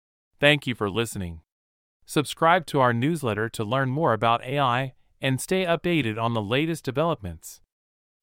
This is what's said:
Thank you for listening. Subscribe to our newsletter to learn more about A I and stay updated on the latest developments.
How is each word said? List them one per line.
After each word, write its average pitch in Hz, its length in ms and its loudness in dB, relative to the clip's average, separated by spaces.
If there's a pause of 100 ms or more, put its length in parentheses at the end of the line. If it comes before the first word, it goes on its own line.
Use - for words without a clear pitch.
(400)
Thank 147 260 4
you 127 80 -2
for 104 160 -2
listening. 92 520 -4 (680)
Subscribe 165 580 2
to - 140 0
our 127 120 6
newsletter 117 580 0
to - 140 -6
learn 131 280 -2
more 139 220 0
about 117 300 0
A 131 160 -4
I 131 360 0 (260)
and 131 180 0
stay 185 260 -2
updated 165 520 0
on 113 160 0
the 113 80 0
latest 147 420 -2
developments. 127 760 -4 (600)